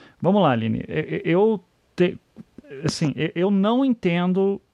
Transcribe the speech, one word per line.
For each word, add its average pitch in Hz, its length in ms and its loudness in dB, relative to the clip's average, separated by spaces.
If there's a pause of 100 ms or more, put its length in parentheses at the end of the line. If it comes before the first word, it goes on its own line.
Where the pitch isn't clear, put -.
(220)
vamos 196 200 2
lá, 156 100 4
Aline. 113 360 -2
Eu, 156 380 -6
eu 190 380 2 (320)
te-, 175 220 0 (680)
assim, 151 320 -2
eu, 156 200 -4
eu 185 160 0
não 208 340 2
entendo 190 760 0 (140)